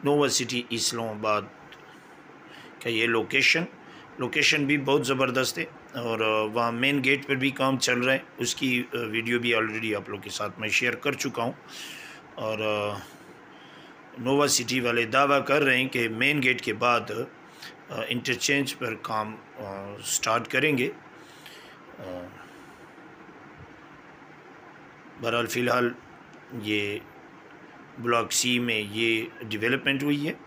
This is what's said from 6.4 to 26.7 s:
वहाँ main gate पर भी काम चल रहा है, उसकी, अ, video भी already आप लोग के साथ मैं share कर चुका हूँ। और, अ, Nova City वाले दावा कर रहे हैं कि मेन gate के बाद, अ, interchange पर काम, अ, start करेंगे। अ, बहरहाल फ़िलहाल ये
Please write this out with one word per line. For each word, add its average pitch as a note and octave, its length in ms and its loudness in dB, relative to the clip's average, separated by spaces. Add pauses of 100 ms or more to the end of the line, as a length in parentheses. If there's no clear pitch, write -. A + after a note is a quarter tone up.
वहाँ A#2 180 2
main C3+ 280 2
gate C3+ 240 2
पर C#3 120 -2
भी C3+ 140 0
काम C3+ 260 0
चल B2+ 220 0
रहा B2+ 160 4
है, C#3 120 -4 (140)
उसकी, B2 400 0
अ, A#2+ 160 -6
video A2+ 420 -2
भी A#2 140 2
already A2 440 0
आप G2+ 140 -6
लोग G2+ 120 -8
के G#2 80 -12
साथ G#2 280 -6
मैं A2 100 -4
share A#2+ 260 2
कर C#3 200 -2
चुका B2 280 -4
हूँ। B2+ 120 -2 (840)
और, A2 220 -4
अ, G#2 380 -2 (1200)
Nova C#3 260 4
City B2+ 340 0
वाले A#2+ 260 2
दावा C#3 340 6
कर C#3+ 220 4
रहे C3 160 4
हैं C3 100 2
कि A#2+ 200 0
मेन C3 320 2
gate B2+ 200 2
के A#2 120 -2
बाद, A2+ 540 0 (640)
अ, A2+ 120 -6
interchange B2+ 680 0
पर A#2 220 -4
काम, A2 400 -4
अ, G2+ 680 -12
start A2+ 460 0
करेंगे। C3+ 400 2
अ, - 1400 -14 (3000)
बहरहाल A#2 260 0
फ़िलहाल A#2+ 480 2 (600)
ये G#2 480 -2 (1000)